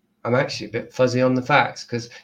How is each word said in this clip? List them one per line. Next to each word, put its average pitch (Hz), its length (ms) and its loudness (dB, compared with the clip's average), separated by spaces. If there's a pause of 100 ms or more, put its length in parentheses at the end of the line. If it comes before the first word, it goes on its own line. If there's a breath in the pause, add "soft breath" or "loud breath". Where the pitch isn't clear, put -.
(260)
I'm 120 100 0
actually 127 320 -2
a 95 40 -16
bit - 220 -8
fuzzy 127 280 2
on 127 140 2
the 127 60 0
facts, 127 440 0
'cause 120 240 -8 (140 loud breath)